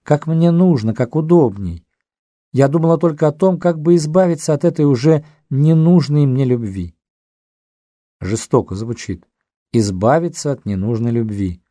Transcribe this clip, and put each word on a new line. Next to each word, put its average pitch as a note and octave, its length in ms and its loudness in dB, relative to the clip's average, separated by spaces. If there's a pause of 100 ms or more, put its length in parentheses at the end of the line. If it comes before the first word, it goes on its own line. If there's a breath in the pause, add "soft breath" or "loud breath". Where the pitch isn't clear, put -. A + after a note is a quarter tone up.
как D3 240 -2
мне E3 240 2
нужно, E3 420 2
как A#2+ 220 -4
удобней. A2+ 680 0 (680)
Я C3+ 140 2
думала E3 300 2
только D#3 300 0
о D3+ 40 2
том, F#3 280 0
как F3 200 -2
бы E3 160 2
избавиться E3 580 0
от C#3+ 120 -2
этой D#3 200 0
уже C#3+ 380 2 (260 loud breath)
ненужной D3+ 760 4
мне C3+ 180 0
любви. G2+ 520 -4 (1200)
Жестоко G2 560 -4
звучит. G#2+ 520 -10 (440)
Избавиться A#2+ 800 -2
от - 140 -10
ненужной A2 460 -4
любви. G2+ 600 -4